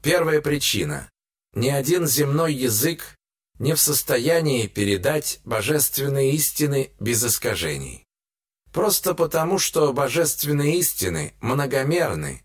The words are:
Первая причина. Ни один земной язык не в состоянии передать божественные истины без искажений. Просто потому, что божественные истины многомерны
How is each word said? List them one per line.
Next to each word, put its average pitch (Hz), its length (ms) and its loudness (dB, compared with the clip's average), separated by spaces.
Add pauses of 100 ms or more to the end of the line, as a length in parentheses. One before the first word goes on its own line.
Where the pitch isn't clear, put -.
Первая 160 400 2
причина. 98 680 -2 (440)
Ни 120 160 0
один 151 380 2
земной 147 460 2
язык 127 600 -2 (440)
не 143 140 0
в 147 80 0
состоянии 143 840 2
передать 101 760 -2
божественные 139 920 0
истины 143 680 0
без 113 260 0
искажений. 78 800 -4 (680)
Просто 190 440 0
потому, 165 420 0
что 156 340 2
божественные 147 880 0
истины 92 640 -2
многомерны 135 1040 -2